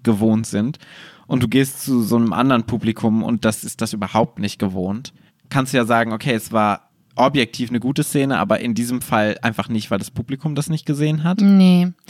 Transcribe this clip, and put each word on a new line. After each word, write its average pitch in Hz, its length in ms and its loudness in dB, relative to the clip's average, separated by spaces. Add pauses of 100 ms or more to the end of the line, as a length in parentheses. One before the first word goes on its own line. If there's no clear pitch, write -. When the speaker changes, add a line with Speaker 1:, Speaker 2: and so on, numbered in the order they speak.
Speaker 1:
gewohnt 110 420 2
sind 107 320 -4 (480)
und 127 160 0
du 113 60 0
gehst 135 340 0
zu 127 200 0
so 110 140 2
einem 113 160 2
anderen 120 320 2
Publikum 113 600 0
und 113 200 -2
das 107 200 0
ist - 160 -12
das 113 120 -4
überhaupt 107 460 -2
nicht 104 220 -6
gewohnt, 95 520 -4 (360)
kannst 131 240 -2
du 135 60 2
ja 117 60 4
sagen, 113 280 2
okay, 113 220 -4
es - 180 -6
war 107 300 2 (360)
objektiv 123 520 0
eine 120 100 -2
gute 127 220 -2
Szene, 135 360 0
aber 101 220 0
in 117 140 -4
diesem 120 260 -2
Fall 107 400 0
einfach 113 300 -4
nicht, 110 200 -4
weil 101 80 -2
das 101 120 -8
Publikum 135 440 -6
das 143 140 -4
nicht 156 160 -4
gesehen 151 400 -2
hat? 185 160 0
Speaker 2:
Nee. 185 480 6 (200)